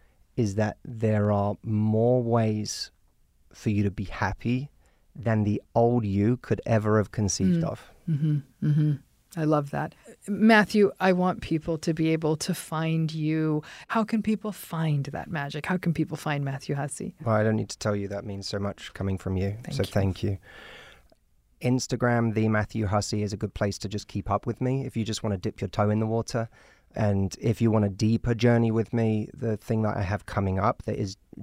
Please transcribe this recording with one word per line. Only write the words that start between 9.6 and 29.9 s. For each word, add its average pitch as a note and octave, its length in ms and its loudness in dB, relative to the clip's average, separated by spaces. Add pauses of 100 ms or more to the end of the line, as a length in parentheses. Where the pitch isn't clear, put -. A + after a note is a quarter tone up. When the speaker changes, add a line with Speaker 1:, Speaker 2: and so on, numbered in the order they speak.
Speaker 2:
that. D3 240 -6 (320)
Matthew, G#3 720 6
I F#3+ 120 4
want F3+ 300 0
people D#3+ 380 -2
to E3+ 120 -2
be D#3+ 180 0
able D#3+ 280 0
to - 160 -4
find D#3+ 580 -2
you. D#3 520 0 (240)
How A3+ 160 0
can A3 180 -2
people G#3+ 300 -2
find D#3+ 540 -2
that - 260 -8
magic? C#3+ 340 -6
How C#3 120 0
can F3 140 0
people D#3 260 -4
find C#3+ 280 -4
Matthew C#3 300 -4
Hussey? - 400 -6 (100)
Speaker 1:
Well, A2 100 2
I G#2+ 60 4
don't A2 140 2
need G#2+ 140 -4
to - 100 -12
tell G#2 160 0
you G2+ 140 -4
that G2 160 -8
means G2 220 -8
so G2+ 120 -4
much - 340 -6
coming F#2+ 240 -2
from F#2+ 180 -4
you. G2 280 0
Speaker 2:
Thank - 100 -8
Speaker 1:
So C#3 80 -2
Speaker 2:
you. G2 60 0
Speaker 1:
thank G2 340 0
you. G2+ 160 0 (1300)
Instagram, A#2+ 720 2
The A2 140 2
Matthew G#2+ 380 0
Hussey, G#2 380 0
is G#2 100 -4
a G#2 40 -6
good G2+ 160 -6
place G#2 260 -2
to G2 100 -8
just G#2 180 -8
keep - 220 -6
up G2+ 160 0
with A#2 160 -4
me B2+ 240 0
if A2+ 120 -8
you A2 60 0
just G#2+ 200 -4
wanna G#2 140 -2
dip - 240 -8
your G#2 80 -2
toe G#2 200 2
in G#2 100 2
the A2 80 0
water. A2+ 420 -4 (460)
And G2 460 0
if A2 180 0
you A2+ 120 4
want G#2+ 140 4
a G2+ 40 0
deeper A2 460 0
journey A#2 340 4
with A2 240 0
me, A2 400 0
the A2 240 -4
thing A2 240 -2
that G#2 160 0